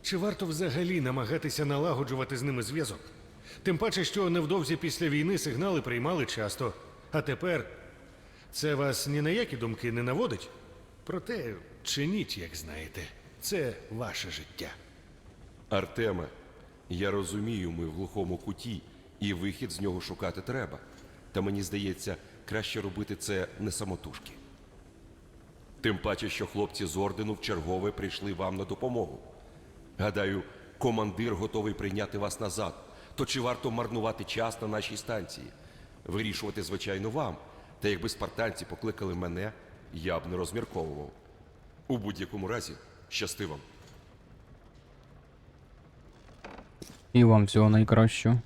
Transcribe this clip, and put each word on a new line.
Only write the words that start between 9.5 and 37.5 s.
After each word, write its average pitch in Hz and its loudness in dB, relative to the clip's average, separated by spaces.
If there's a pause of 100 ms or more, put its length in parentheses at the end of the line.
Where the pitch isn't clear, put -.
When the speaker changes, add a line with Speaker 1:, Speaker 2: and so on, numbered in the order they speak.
Speaker 1:
думки 117 0
не 120 0
наводить? 135 0 (540)
Проте 175 -4 (280)
чиніть, 156 0
як 82 -8
знаєте. 78 -8 (400)
Це 143 0 (180)
ваше 107 -4
життя. 76 -10 (1000)
Speaker 2:
Артеме, 95 0 (640)
я 95 0
розумію, 101 0
ми 82 -2
в 78 -4
глухому 90 -2
куті, 101 -6 (380)
і 101 2
вихід 95 -2
з 80 -6
нього 92 0
шукати 92 -4
треба. 104 -4 (520)
Та 98 0
мені 101 2
здається, 98 -2 (300)
краще - -2
робити 98 -4
це 92 -2 (120)
не 101 0
самотужки. 90 -6 (1500)
Тим 107 2
паче, 101 -2
що 95 -2
хлопці 101 -2
з 80 -2
ордену 101 0
вчергове 92 0
прийшли 98 -4
вам 92 0
на 98 -2
допомогу. 110 -2 (760)
Гадаю, 98 2 (340)
командир 110 2
готовий 107 0
прийняти 101 -2
вас 101 -2
назад. 101 -2 (420)
То 135 0
чи 131 0
варто 123 0
марнувати 110 0
час 113 -2
на 110 -2
нашій 107 -2
станції? 92 -6 (580)
Вирішувати, 101 -2
звичайно, 95 -2
вам. 117 0 (440)